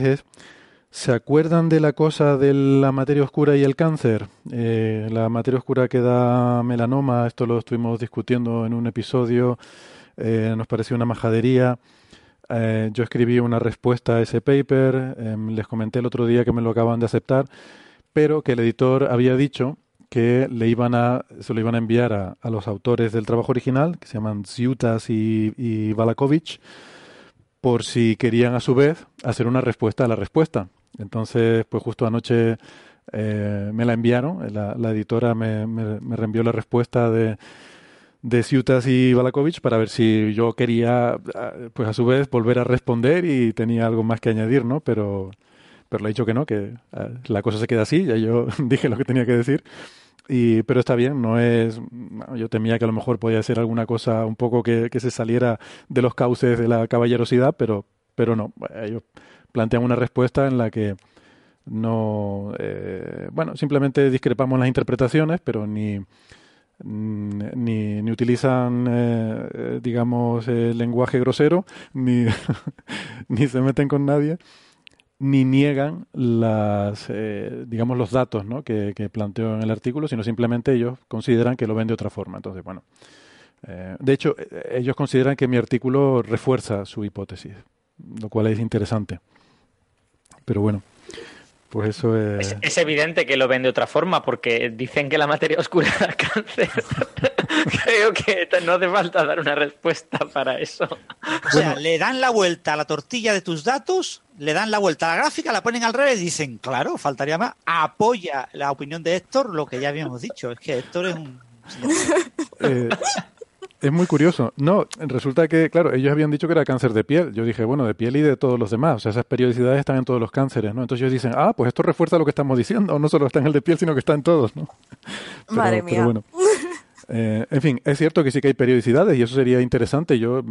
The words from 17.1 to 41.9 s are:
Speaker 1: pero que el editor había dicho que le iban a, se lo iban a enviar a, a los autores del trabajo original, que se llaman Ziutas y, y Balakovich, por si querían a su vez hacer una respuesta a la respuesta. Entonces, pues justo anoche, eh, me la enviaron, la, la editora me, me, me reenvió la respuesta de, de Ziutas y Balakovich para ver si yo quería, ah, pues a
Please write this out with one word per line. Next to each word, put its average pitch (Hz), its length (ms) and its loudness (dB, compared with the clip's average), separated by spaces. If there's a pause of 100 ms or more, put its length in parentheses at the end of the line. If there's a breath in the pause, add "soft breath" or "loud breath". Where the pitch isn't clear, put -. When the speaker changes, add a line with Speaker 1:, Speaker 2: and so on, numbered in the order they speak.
Speaker 1:
pero 151 300 2
que 135 100 0
el 120 80 2
editor 131 500 4
había 123 260 4
dicho 135 400 -2 (320)
que 127 420 2
le 117 160 0
iban 120 300 2
a, 120 280 0 (140)
se - 160 -8
lo 113 60 -2
iban 117 160 0
a - 20 2
enviar 117 340 2
a, 98 300 -6
a 120 80 -6
los 110 160 -6
autores 113 460 0
del 110 140 -2
trabajo 117 260 0
original, 135 480 0
que - 80 -20
se - 60 -20
llaman 107 300 -4
Ziutas 120 640 -2
y, 110 460 0
y 110 360 -2
Balakovich, 117 680 0 (1000 loud breath)
por 117 240 0
si 113 320 2
querían 120 400 2
a 120 40 0
su 131 140 0
vez 143 320 2 (160)
hacer 117 240 -2
una 127 140 2
respuesta 120 440 0
a 120 40 2
la 113 80 0
respuesta. 104 520 -2 (300)
Entonces, 113 680 0
pues 110 160 -4
justo 120 200 -4
anoche, 113 520 0 (560 loud breath)
eh, 104 600 -4
me 113 120 -2
la 120 80 2
enviaron, 117 600 0
la, 104 240 -4
la 117 140 -2
editora 117 460 0
me, 110 320 -4
me, 110 320 -6
me 120 160 -8
reenvió 110 260 -2
la 117 80 2
respuesta 117 600 0
de, 110 280 0 (840 loud breath)
de 120 200 2
Ziutas 131 460 2
y 127 260 4
Balakovich 139 460 2
para 113 180 0
ver 110 120 2
si 107 440 2
yo 113 200 0
quería, 120 680 0 (160)
ah, 117 160 -10 (200)
pues 113 160 -4
a 110 40 -4